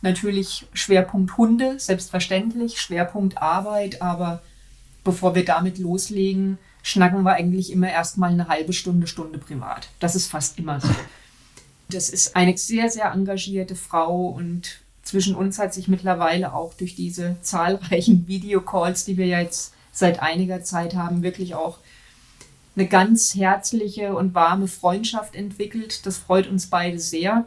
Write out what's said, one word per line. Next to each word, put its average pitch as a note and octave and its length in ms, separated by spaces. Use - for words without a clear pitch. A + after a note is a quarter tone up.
natürlich G3 680
Schwerpunkt F#3 640
Hunde, A#3+ 440
selbstverständlich, A3+ 1000
Schwerpunkt F#3 580
Arbeit, G3 640
aber F3 380
bevor F#3 320
wir F3+ 100
damit F3+ 340
loslegen, F#3+ 800
schnacken F#3+ 400
wir F#3+ 100
eigentlich F3+ 400
immer F#3 160
erstmal F3 420
eine F3 180
halbe D#3+ 260
Stunde, F3 320
Stunde D#3 320
privat. - 500
Das F3 140
ist F#3 120
fast - 320
immer D3+ 220
so. - 100
Das F3+ 220
ist - 260
eine F3+ 220
sehr, A3+ 320
sehr A3 200
engagierte F#3+ 640
Frau F3 520
und F3 540
zwischen F#3+ 320
uns F#3+ 240
hat G3 140
sich F#3 160
mittlerweile F3+ 640
auch E3 220
durch F3+ 200
diese F3 460
zahlreichen F3+ 840
Videocalls, F#3+ 800
die F#3+ 100
wir F#3 100
ja F3 140
jetzt - 320
seit F3 280
einiger F3+ 420
Zeit E3+ 320
haben, F3 280
wirklich F3+ 320
auch - 240
eine F#3+ 100
ganz G3+ 480
herzliche G3 800
und F#3 200
warme F3+ 320
Freundschaft G#3 680
entwickelt. G#3 680
Das F#3+ 140
freut F#3+ 300
uns F#3+ 180
beide F3 320
sehr. F#3+ 480